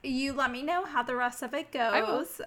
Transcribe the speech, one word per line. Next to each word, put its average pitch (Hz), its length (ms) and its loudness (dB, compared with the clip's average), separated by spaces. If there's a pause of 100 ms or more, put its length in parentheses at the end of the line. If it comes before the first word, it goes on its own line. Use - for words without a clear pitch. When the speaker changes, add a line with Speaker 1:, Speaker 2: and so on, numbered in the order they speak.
Speaker 1:
you 269 280 0
let 262 200 2
me 254 100 -6
know 349 220 2
how 285 180 0
the 247 140 -2
rest 247 260 0
of 247 120 -4
it 311 200 -4
Speaker 2:
I 226 280 4
will. 220 160 0
Speaker 1:
goes. - 280 -6